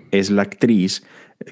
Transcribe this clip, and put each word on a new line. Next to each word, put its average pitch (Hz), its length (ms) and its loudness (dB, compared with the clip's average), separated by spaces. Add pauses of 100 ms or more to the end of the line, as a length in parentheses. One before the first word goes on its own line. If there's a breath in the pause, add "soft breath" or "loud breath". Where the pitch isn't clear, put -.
(100)
es 98 200 0
la 101 120 2
actriz 98 600 0 (500 loud breath)